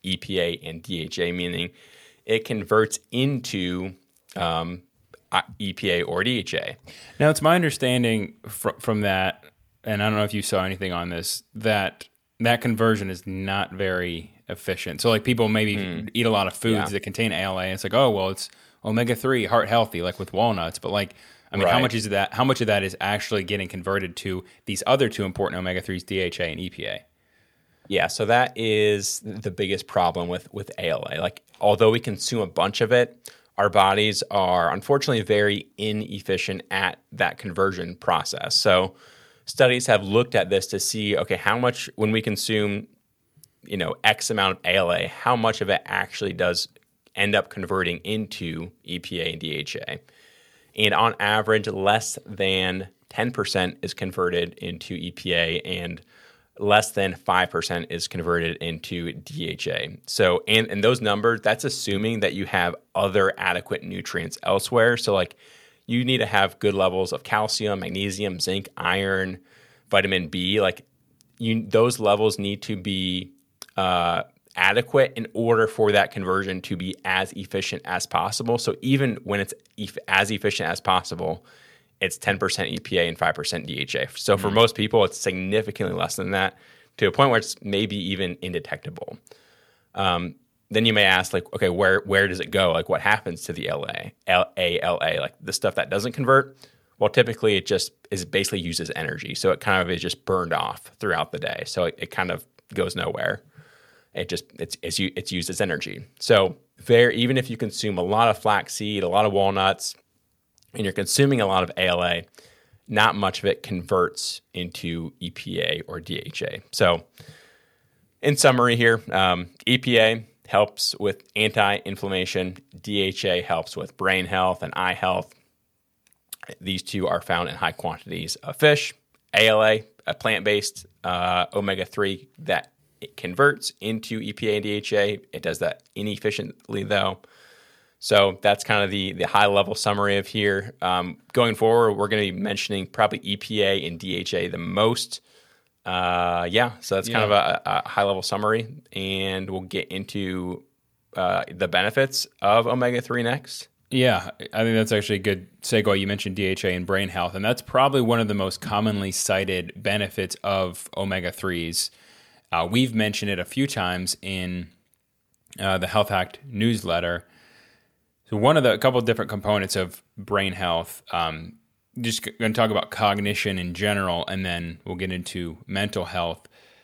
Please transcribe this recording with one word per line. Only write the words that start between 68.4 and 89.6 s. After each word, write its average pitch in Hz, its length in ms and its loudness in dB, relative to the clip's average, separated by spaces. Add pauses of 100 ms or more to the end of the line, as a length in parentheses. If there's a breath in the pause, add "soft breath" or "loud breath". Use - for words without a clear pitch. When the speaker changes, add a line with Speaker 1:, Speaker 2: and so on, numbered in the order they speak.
Speaker 1:
zinc, 98 360 -2
iron, 95 640 0 (520 soft breath)
vitamin 95 380 2
B. 92 320 0
Like, 92 260 0 (520)
you, 113 300 -2
those 113 300 4
levels 104 400 2
need 101 240 -6
to 107 140 -6
be, 92 560 -4 (440)
uh, 87 460 2 (340)
adequate 107 600 4
in 113 180 -6
order 113 320 4
for 107 240 2
that 101 220 4
conversion 95 480 -2
to 92 160 -6
be 90 180 -6 (100)
as 92 280 0
efficient 95 520 -6
as 90 220 -4
possible. 107 500 0
So 117 260 -2
even 131 420 2
when 101 160 -2
it's 95 120 -6 (240)
eff-, - 300 -10
as 98 240 4
efficient 98 400 -2
as 87 100 -4
possible, 90 640 -2 (560 soft breath)
it's 95 160 -4
ten 101 220 0
percent 95 300 -2
E - 100 -6
P 92 200 -2
A 85 100 2
and 80 100 -8
five 82 160 2
percent 78 320 -6
D 71 120 -8
H 69 160 -6
A. 65 200 -2
So 98 220 2
for 98 140 -2
Speaker 2:
Mm. 101 40 -4
Speaker 1:
most 113 200 6
people, 107 300 2
it's - 140 -2
significantly 95 800 -2
less 87 200 -4
than 95 140 -6
that, 95 260 0 (420 soft breath)
to 107 80 2
a 92 60 2
point 139 180 4
where 113 80 4
it's - 240 -4
maybe 101 340 -2
even 92 460 -4
indetectable. - 760 -10 (760 soft breath)